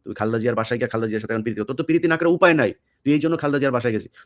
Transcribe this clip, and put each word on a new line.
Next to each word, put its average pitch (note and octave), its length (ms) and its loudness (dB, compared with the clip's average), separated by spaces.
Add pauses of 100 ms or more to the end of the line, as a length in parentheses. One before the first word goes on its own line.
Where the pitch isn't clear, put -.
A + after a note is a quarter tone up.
তুই F#2+ 100 -12
খালেদা A2 260 -2
জিয়ার A#2 160 0
বাসায় A2+ 240 -2
গিয়ে B2 80 -2
খালেদা A2+ 200 -2
জিয়ার G#2+ 140 -4
সাথে A2 120 -6
এখন A2 100 -2
প্রীতি G#2+ 160 -4
কর। G#2 60 -4
তোর B2+ 100 -6
তো D#3 80 -4
প্রীতি E3 240 2
না D#3+ 100 2
করে E3+ 120 2
উপায় F3 240 6
নাই, A#2+ 180 2
তুই - 420 -4
এই D3+ 60 2
জন্য D#3+ 180 0
খালেদা D3 200 -2
জিয়ার C3+ 160 0
বাসায় A#2 200 -2
গেছিস। - 180 -6 (140)